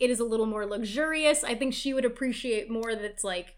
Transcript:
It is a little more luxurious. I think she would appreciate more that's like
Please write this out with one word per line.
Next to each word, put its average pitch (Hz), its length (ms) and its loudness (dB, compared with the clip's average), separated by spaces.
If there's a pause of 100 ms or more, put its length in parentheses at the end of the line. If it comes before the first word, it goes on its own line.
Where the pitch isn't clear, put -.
It 247 80 6
is 233 100 2
a 233 60 0
little 220 200 2
more 214 200 0
luxurious. 294 800 2
I 240 100 0
think 262 180 0
she 269 200 -2
would 262 120 2
appreciate 240 640 -2
more 226 260 -4
that's 208 280 -6
like 180 340 -4